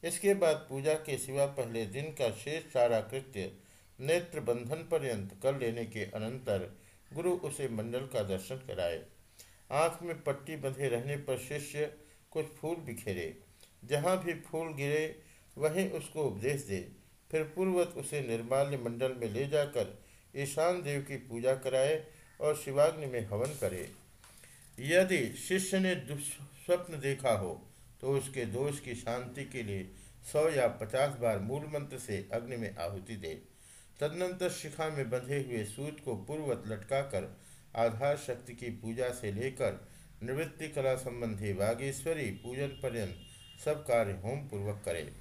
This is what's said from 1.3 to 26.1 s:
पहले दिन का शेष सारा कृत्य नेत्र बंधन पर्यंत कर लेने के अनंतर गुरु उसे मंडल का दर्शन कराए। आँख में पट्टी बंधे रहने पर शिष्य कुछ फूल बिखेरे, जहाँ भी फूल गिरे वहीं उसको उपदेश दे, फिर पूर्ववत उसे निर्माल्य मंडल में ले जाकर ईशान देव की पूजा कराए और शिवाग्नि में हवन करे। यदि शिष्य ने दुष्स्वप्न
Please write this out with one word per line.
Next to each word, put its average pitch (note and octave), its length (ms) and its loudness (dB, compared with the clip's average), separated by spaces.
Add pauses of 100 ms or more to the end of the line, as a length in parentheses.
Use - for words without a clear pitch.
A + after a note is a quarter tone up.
पहले A2+ 400 -2
दिन B2 180 -4
का C#3+ 260 0
शेष D3+ 420 -6
सारा A#2+ 280 6
कृत्य G#2 520 -6 (480)
नेत्र D#3+ 400 2
बंधन B2 500 0
पर्यंत A2+ 520 0
कर C3+ 160 4
लेने A#2 260 0
के G#2+ 200 -4
अनंतर A2 720 -2 (340)
गुरु F3 180 0
उसे C#3+ 380 -2
मंडल A#2 380 -2
का A#2+ 160 0
दर्शन F#2+ 340 -2
कराए। F2 460 -2 (720)
आँख E3 300 2
में E3 200 -6
पट्टी D3 340 -2
बंधे C3+ 320 -2
रहने B2 280 0
पर C3+ 220 -2
शिष्य D3 540 -4 (380)
कुछ D#3 160 -2
फूल D#3+ 300 -4
बिखेरे, G#2 600 -4 (460)
जहाँ D3 400 2
भी F3 100 0
फूल D#3+ 400 -6
गिरे D3 480 0 (360)
वहीं D#3 320 2
उसको D#3 340 -4
उपदेश B2 360 0
दे, F#2+ 280 -4 (420)
फिर D#3+ 120 2
पूर्ववत F3+ 540 2
उसे C#3 240 -2
निर्माल्य C3 560 2
मंडल A#2+ 360 0
में A#2 180 -2
ले B2 160 0
जाकर C#3+ 560 2 (340)
ईशान D#3+ 460 2
देव C#3+ 200 0
की C#3 140 -8
पूजा B2 380 2
कराए C3 520 2 (340)
और D3+ 160 4
शिवाग्नि D3 500 4
में A#2+ 200 -2
हवन G#2 220 0
करे। F#2 420 -2 (920)
यदि E3 540 4
शिष्य F#3+ 440 0
ने F#3 160 4
दुष्स्वप्न - 1040 -2